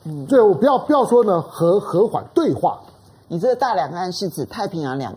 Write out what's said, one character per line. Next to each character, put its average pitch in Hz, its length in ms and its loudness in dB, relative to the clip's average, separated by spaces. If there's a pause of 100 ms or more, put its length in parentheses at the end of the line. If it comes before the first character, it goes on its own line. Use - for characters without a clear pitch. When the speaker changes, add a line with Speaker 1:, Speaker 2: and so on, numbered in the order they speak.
Speaker 1:
嗯。 151 220 -12
Speaker 2:
对， 262 140 4
我 208 140 6
不 156 100 0
要， 269 140 4
不 - 160 -2
要 262 100 4
说 233 180 4
呢 180 200 0
和-， 170 380 0
和 196 260 0
缓， 156 260 -6
对 262 220 2
话。 - 260 -2 (500)
Speaker 1:
你 170 80 -6
这 185 80 -2
个 254 80 2
大 247 200 -2
两 156 160 -2
岸 180 200 -8
是 185 200 -6
指 151 160 -8
太 - 200 -8
平 170 140 -8
洋 135 160 -6
两 123 200 -8